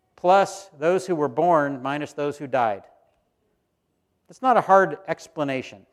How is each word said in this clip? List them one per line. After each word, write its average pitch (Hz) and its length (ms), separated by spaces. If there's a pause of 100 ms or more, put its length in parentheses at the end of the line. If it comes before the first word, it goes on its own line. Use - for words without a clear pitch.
(160)
plus 190 640
those 175 280
who 180 80
were 147 140
born, 143 540
minus 143 320
those 147 240
who 151 80
died." 117 380 (1400)
That's - 140
not 254 160
a 190 60
hard 190 340 (100)
explanation, 135 880